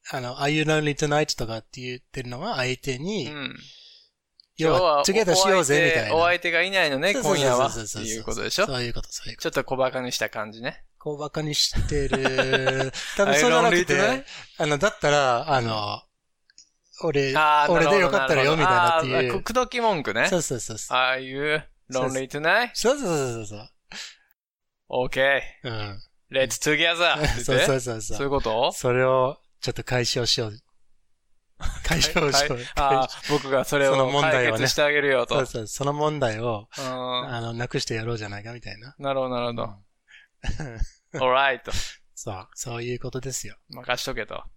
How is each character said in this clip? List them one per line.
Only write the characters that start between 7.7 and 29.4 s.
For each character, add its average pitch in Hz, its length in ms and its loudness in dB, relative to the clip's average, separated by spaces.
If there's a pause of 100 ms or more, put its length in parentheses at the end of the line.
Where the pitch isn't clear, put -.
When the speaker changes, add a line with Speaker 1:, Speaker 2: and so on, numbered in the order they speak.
Speaker 1:
う 107 60 -10
そ 107 120 -8
う。 107 40 -8
Speaker 2:
今 113 40 -6
夜 - 0 -
は。 - 0 -
っ - 0 -
て 110 80 -4
い - 20 -8
う 110 60 -10
こ 110 100 -4
と 101 80 -4
で 107 80 -4
し - 120 -2
ょ？ 214 40 4
Speaker 1:
そ 127 140 -6
う 123 40 -4
い 120 60 -4
う 113 40 -6
こ 113 100 -4
と、 - 80 -12
そ - 160 -12
う - 20 -8
い - 40 -12
う - 20 -12
こ - 80 -14
と。 - 0 -
Speaker 2:
ち 170 40 -2
ょ - 20 0 (120)
っ - 20 -4
と - 20 -4
小 135 100 -4
馬 127 160 2
鹿 131 100 -4
に 123 100 -6
し - 60 -4
た 110 140 -2
感 107 200 -8
じ 113 120 -16
ね。 147 200 -10 (140)
Speaker 1:
小 151 180 -8
馬 147 140 -8
鹿 156 140 -4
に 147 100 -4
し - 340 0
て 143 200 0
る。 135 840 0 (120)
Speaker 2:
<laughs> - 140 -10
Speaker 1:
多 202 80 4
分 139 100 4
そ 151 120 6
う - 40 6
じ 160 60 6
ゃ - 40 4
な 170 80 4
く 175 160 4
て、 147 80 0
Speaker 2:
Are 139 40 4
you 143 40 2
lonely 262 220 0
tonight？ - 20 -16 (320)
Speaker 1:
あ 165 80 0
の、 147 140 0
だ 196 80 4
っ 214 100 0
た 147 140 2
ら、 139 420 2
あ 127 80 4
の、 107 400 -4 (1000)
俺、 139 340 0
Speaker 2:
あ 151 320 6
ー、 185 40 4
Speaker 1:
俺 151 180 4
で - 80 6
よ - 120 4
か - 160 2
っ - 40 -2
た 151 60 4
ら 131 80 4
よ、 151 120 4
Speaker 2:
な 165 60 0
る - 40 4
ほ - 0 -
ど、 - 0 -
Speaker 1:
み - 0 -
た 185 60 4
い 185 40 4
な 170 240 4
っ - 20 2
て 135 60 -2
い - 20 -4
う。 127 40 -2
Speaker 2:
な - 100 2
る 127 40 0
ほ 120 60 -2
ど。 - 60 -2
あ - 20 -6
ー、 - 20 -12
こ-、 - 100 -12
口 254 80 2
説 247 80 -4
き 247 120 -4
文 196 220 0
句 104 100 -4
ね。 123 160 2
Speaker 1:
そ - 80 2
う 165 40 2
そ - 140 -4
う 113 60 -6
そ - 140 -10
う - 20 -12
そ - 180 -6
う。 - 20 2
Speaker 2:
Are 131 220 2
you 143 420 -2 (300)
lonely 131 380 -2
tonight？ 185 460 0
Speaker 1:
そ 254 200 2
う - 20 -10
そ 269 80 -6
う - 20 0
そ 170 60 0
う 151 40 2 (160)
そ 117 80 -8
う 107 60 -10
そ 104 100 -12
う。 110 120 -18 (1200)
Speaker 2:
OK。 127 520 0 (220)
Speaker 1:
う 120 80 -6
ん。 104 280 -8 (320)
Speaker 2:
Let's 131 300 0
together 165 540 2
っ 147 40 -6
て 151 60 0
言 - 80 2
っ - 40 0
て。 120 60 -6
Speaker 1:
<laughs> - 0 -
そ 135 120 0
う - 40 4
そ 135 160 4
う 131 40 -2
そ 120 160 -4
う 110 60 -8
そ 117 120 -6
う。 - 40 -4
Speaker 2:
そ 139 60 -2
う - 20 0
い - 20 -2
う - 20 -2
こ 139 120 0
と？ 117 320 0
Speaker 1:
そ 123 200 0
れ 127 120 2
を 131 360 2 (180)